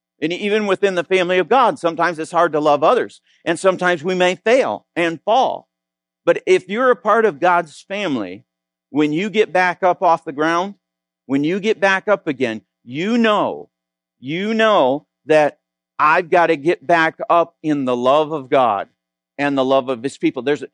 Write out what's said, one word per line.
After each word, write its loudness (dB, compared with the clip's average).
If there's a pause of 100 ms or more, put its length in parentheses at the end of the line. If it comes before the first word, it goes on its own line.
(220)
And -4
even -2
within -2
the -2
family 0
of -2
God, 2
sometimes -2
it's -10
hard 2
to 0
love 2
others. 0 (240)
And -2
sometimes 0
we -2
may 0
fail 0 (100)
and -2
fall. 0 (560)
But 0
if 2
you're 0
a 2
part 2
of -4
God's 0
family, -8 (440)
when 0
you -2
get -2
back 0
up 0
off 2
the -10
ground, -2 (500)
when -2
you -2
get -2
back 0
up 0
again, -4 (200)
you -4
know, -2 (500)
you -6
know 2 (200)
that 2 (380)
I've 2
gotta 2
get -2
back 0 (100)
up 0
in -2
the -2
love 2
of -8
God 0 (480)
and -2
the 2
love 0
of -6
his -8
people. -4
There's, -2